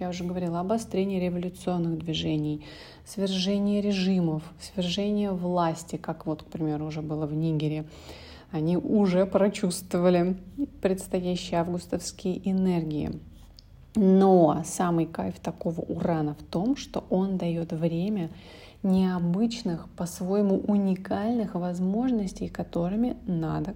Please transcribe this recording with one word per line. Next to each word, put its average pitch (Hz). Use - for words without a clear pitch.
я 180
уже 180
говорила, 175
обострение 196
революционных 175
движений, 156
свержение 202
режимов, 185
свержение 202
власти, 175
как -
вот, 156
к -
примеру, 156
уже 156
было 151
в 147
Нигере. 151
Они 165
уже 190
прочувствовали 185
предстоящие 180
августовские 180
энергии. 175
Но 190
самый 170
кайф 185
такого 170
Урана 165
в -
том, 226
что -
он 185
даёт 170
время 170
необычных, 185
по-своему 190
уникальных 202
возможностей, 190
которыми 180
надо, 160